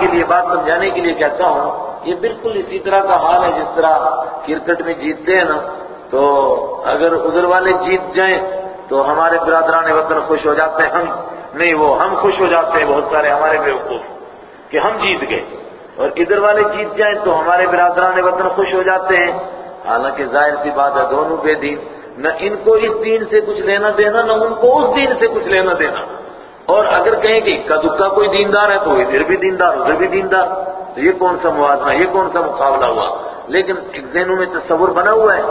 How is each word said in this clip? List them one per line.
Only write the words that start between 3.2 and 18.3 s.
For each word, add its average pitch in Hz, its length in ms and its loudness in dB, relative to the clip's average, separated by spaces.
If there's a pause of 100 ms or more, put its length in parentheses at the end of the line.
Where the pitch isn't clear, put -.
ہے 170 140 2
جس - 160 -6
طرح 160 240 4 (480)
کرکٹ 165 360 -2
میں 165 120 -4
جیتتے 160 420 -2
ہیں 180 80 4
نا، 156 120 0 (540)
تو 131 100 0 (680)
اگر 147 260 2
ادھر 165 320 0
والے 185 260 2
جیت 185 440 -2
جائیں 185 260 2 (480)
تو 139 240 0
ہمارے 165 340 2
برادران 160 460 2
وطن 156 340 0
خوش 156 200 0
ہو 147 80 2
جاتے 156 280 0
ہیں، 151 80 0
ہم 175 140 -2 (500)
نہیں، 165 200 2
وہ 151 300 2
ہم 190 100 -2
خوش 190 260 0
ہو 185 60 2
جاتے 165 380 2
ہیں، 143 80 2
بہت 147 200 0
سارے 151 160 2
ہمارے 151 360 2
بیوقوف 127 360 -4 (720)
کہ 151 80 0
ہم 196 120 0 (100)
جیت 151 300 -2
گئے، 104 140 -4 (520)
اور 135 200 0
ادھر 175 220 2
والے 208 240 4
جیت 208 340 -4
جائیں 208 180 2 (100)
تو 165 160 2
ہمارے 175 260 2
برادران 180 580 2
وطن 180 240 0